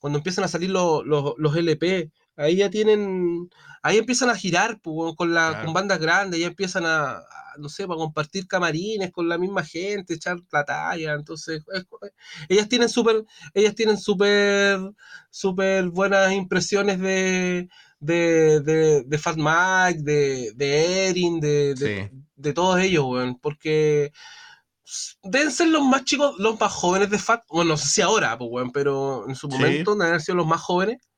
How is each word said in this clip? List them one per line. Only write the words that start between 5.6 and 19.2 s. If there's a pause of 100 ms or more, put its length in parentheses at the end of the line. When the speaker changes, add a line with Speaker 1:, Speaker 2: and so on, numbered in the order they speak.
Speaker 1:
con
bandas
grandes,
ya
empiezan
a,
a, (360)
no
sé,
pa
compartir
camarines
con
la
misma
gente,
echar (120)
la
talla,
entonces, (120)
es, (640)
ellas
tienen
súper, (280)
ellas
tienen
súper, (520)
súper
buenas
impresiones
de, (300)
de,
de,
de
Fat